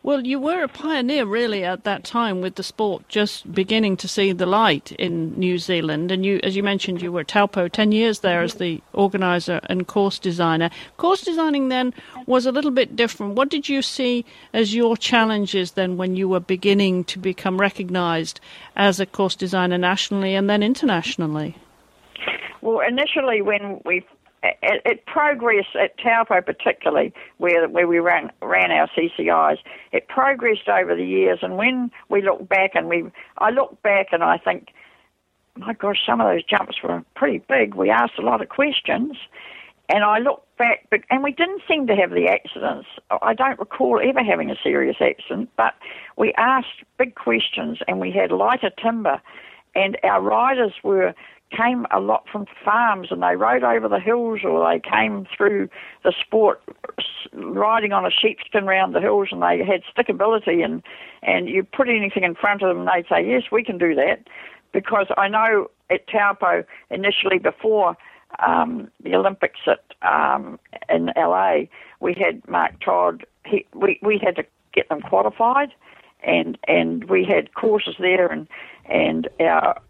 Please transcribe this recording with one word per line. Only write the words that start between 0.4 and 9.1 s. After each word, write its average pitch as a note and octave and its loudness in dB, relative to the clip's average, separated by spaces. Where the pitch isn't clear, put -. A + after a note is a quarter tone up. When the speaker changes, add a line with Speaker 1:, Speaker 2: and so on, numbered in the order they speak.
Speaker 1:
a C4+ -4
pioneer, C#4+ -2
really, G#3 -2
at F3+ -4
that G3 -4
time G#3+ -2
with F#3 -6
the G3 -10
sport - -4
just - -4
beginning G3 0
to F#3+ -10
see G3 0
the F3+ -2
light F#3+ 2
in E3 -4
New F3+ 0
Zealand. E3+ -2
And F#3+ 0
you, G3 2
as F#3+ -2
you G3 -2
mentioned, G3 -2
you F3 -6
were F3 -4
at D#3 -8
Taupo G3+ 2
ten G#3+ 2
years G#3+ 2
there F3 2
as - -4
the E3+ -4
organiser F#3 0